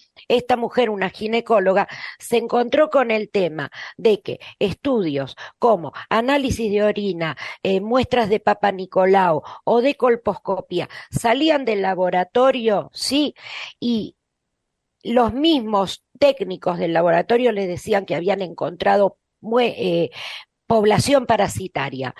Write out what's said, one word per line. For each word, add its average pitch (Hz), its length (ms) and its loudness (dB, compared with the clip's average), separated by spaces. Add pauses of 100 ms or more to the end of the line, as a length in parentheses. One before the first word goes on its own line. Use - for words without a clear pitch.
(280)
esta 247 280 0
mujer, 240 340 0
una 190 200 -4
ginecóloga, 214 760 0 (320)
se - 180 -2
encontró 240 540 2
con 254 220 2
el 214 180 -2
tema 156 400 -2 (260)
de 196 240 2
que - 200 -10 (180)
estudios 170 800 -2 (240)
como 190 320 2 (180)
análisis 240 600 0
de 202 120 2
orina, 196 540 -2 (260)
eh, 190 180 0
muestras 233 480 0
de 202 120 0
Papa 202 300 0
Nicolau 185 720 2 (220)
o 233 160 2
de 277 140 2
colposcopía 190 960 -2 (200)
salían 277 540 0
del 220 160 -2
laboratorio, 190 1120 0
¿sí? 285 420 -2 (460)
Y 233 360 -4 (880)
los 233 300 2
mismos 226 720 0 (140)
técnicos 185 600 0
del 170 140 -2
laboratorio 175 580 2
les 196 160 -2
decían 190 380 -2
que 170 100 -4
habían 190 280 -2
encontrado 190 760 0 (240)
mue-, 233 340 0
eh, 170 360 -2 (560)
población 226 580 4
parasitaria, 147 960 -2